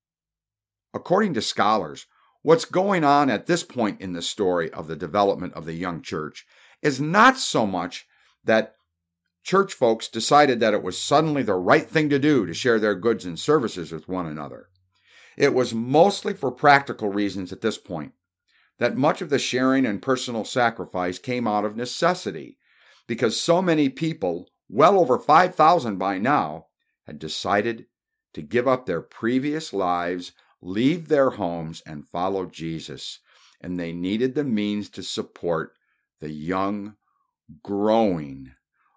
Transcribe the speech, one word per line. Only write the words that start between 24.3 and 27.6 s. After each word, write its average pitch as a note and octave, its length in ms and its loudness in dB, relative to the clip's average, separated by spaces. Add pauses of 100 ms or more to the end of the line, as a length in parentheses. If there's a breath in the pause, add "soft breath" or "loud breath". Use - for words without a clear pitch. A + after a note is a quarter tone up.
well D#3 280 6
over B2+ 220 4
five E3+ 340 4
thousand D3+ 440 4
by F#2+ 200 -2
now, F#2+ 500 -2 (380)
had D2 140 -14
decided G#2 680 -2 (460)